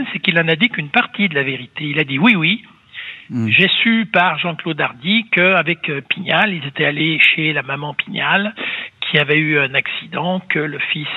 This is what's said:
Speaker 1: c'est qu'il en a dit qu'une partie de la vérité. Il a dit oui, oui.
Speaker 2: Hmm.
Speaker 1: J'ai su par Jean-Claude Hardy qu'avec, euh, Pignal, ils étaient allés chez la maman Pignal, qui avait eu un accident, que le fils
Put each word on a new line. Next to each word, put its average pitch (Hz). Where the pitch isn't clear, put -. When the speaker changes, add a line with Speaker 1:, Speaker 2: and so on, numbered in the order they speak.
Speaker 1:
c'est 196
qu'il 151
en 165
a 160
dit 214
qu'une 147
partie 208
de 156
la 139
vérité. 131
Il 147
a 156
dit 135
oui, 220
oui. 175
Speaker 2:
Hmm. 117
Speaker 1:
J'ai 180
su 226
par 175
Jean-Claude 160
Hardy 151
qu'avec, 175
euh, 139
Pignal, 180
ils 147
étaient 143
allés 151
chez 156
la 147
maman 143
Pignal, 185
qui -
avait 147
eu 156
un 139
accident, 160
que -
le 147
fils -